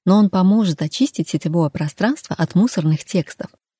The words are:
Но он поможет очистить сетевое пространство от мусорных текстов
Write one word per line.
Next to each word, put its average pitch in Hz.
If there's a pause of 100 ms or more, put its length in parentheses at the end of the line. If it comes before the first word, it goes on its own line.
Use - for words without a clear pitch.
Но 185
он 208
поможет 190
очистить -
сетевое 160
пространство 190
от -
мусорных 165
текстов - (280)